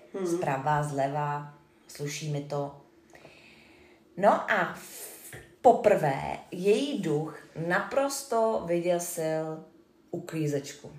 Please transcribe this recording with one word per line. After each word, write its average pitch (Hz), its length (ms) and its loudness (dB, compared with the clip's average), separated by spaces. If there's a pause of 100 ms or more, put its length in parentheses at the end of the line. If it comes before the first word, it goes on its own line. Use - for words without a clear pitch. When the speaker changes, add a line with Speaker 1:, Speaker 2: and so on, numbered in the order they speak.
(140)
Speaker 1:
Hmm. 190 120 -4
Speaker 2:
zprava, 151 560 0
zleva, 147 720 -2 (340)
sluší 147 440 -8
mi 147 80 -2
to. 143 400 -4 (1400)
No 196 360 4
a 175 220 0
v-, - 600 -16 (260)
poprvé 151 760 4 (120)
její 214 520 2
duch 156 360 -2 (280)
naprosto 226 1000 0
vyděsil 160 960 0 (460)
uklízečku. 151 880 -4